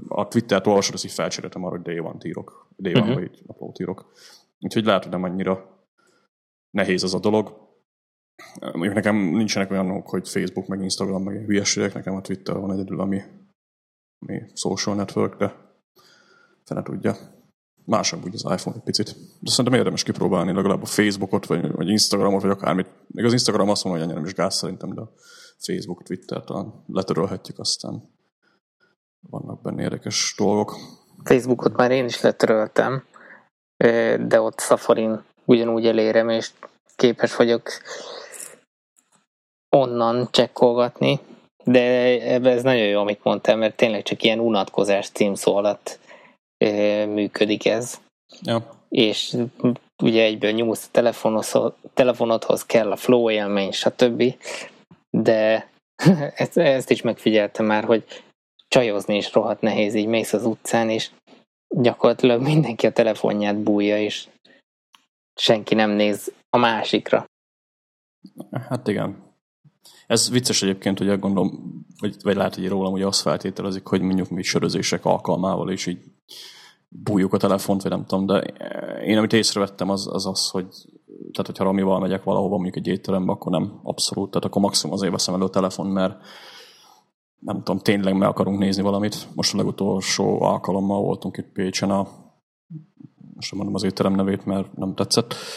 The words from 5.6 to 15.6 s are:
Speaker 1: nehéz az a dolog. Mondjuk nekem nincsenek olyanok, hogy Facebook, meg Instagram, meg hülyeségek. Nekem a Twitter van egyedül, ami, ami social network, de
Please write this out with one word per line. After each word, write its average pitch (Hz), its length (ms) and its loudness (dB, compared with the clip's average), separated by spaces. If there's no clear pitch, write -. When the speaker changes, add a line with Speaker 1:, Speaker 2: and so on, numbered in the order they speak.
Speaker 1:
nehéz 95 320 0
az 92 120 -2
a 92 40 -2
dolog. 104 460 -2
Mondjuk - 340 -4
nekem 104 220 2
nincsenek 98 540 0
olyanok, 95 380 -4
hogy 92 200 -6
Facebook, 92 380 -4
meg 98 160 -6
Instagram, 95 400 -4
meg 101 220 -8
hülyeségek. 101 500 0
Nekem - 200 -8
a 95 60 -6
Twitter 92 360 -8
van 98 160 -4
egyedül, 95 280 -6
ami, 98 220 -2
ami 98 220 -10
social - 420 -4
network, 101 420 -4
de 98 160 -4